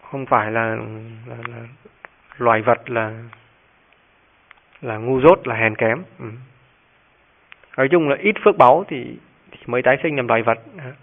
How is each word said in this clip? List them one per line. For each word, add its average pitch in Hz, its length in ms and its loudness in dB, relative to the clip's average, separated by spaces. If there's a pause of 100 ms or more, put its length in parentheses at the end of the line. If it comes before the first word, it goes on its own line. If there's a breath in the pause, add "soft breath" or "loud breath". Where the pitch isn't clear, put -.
(120)
không 135 140 -10
phải 107 260 0
là, 113 240 -2 (500)
là, 120 100 -16 (120)
là 117 100 -14 (800)
loài 113 240 2
vật 117 280 0
là, 113 220 -4 (1700)
là 113 160 -8
ngu 127 240 -2
dốt, 165 260 6
là 117 80 -4
hèn 110 200 0
kém. 120 280 -2 (160)
Ừ. 123 60 -16 (1500)
Nói 135 140 2
chung 165 180 2
là 139 60 2
ít 202 280 -2
phước 208 140 4
báu 143 300 6
thì, 120 300 -12 (340)
thì - 60 -20 (100)
mới 123 140 -2
tái 127 220 4
sinh 156 120 -2
làm 123 120 -4
loài 113 160 2
vật. 113 160 0 (180)
À. 135 140 -16 (120)